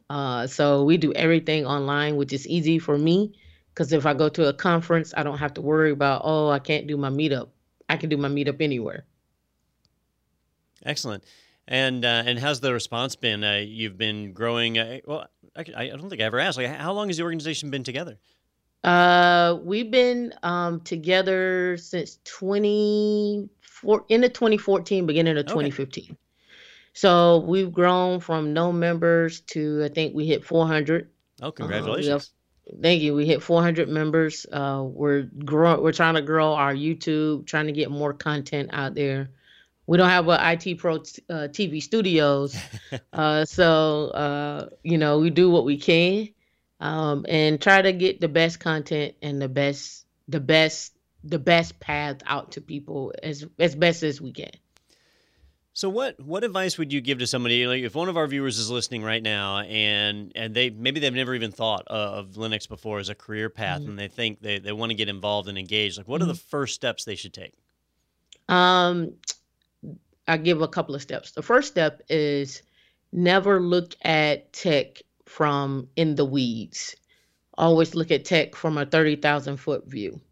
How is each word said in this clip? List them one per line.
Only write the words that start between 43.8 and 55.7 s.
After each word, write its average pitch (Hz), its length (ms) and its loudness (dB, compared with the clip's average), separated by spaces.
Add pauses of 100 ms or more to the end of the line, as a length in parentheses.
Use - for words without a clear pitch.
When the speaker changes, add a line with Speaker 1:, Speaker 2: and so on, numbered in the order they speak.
Speaker 1:
uh, 147 600 -4 (140)
you 165 140 2
know, 151 220 4
we 165 100 4
do 175 200 6
what 165 160 6
we 143 120 0
can, 180 520 4 (500)
um, 151 480 -2
and 156 340 2
try 196 200 6
to 190 100 4
get 185 300 0
the 175 60 0
best 165 320 0
content 151 640 -4
and 143 200 -6
the 135 80 -4
best, 139 560 -4 (220)
the 147 120 -4
best, 156 540 2 (300)
the 156 160 -4
best 170 400 2
path 147 460 -4
out - 280 -6
to 156 80 -14
people 143 520 -10 (100)
as, 147 220 -10 (140)
as 160 160 2
best 165 280 2
as 147 180 -4
we 127 100 -12
can. - 200 -14 (1200)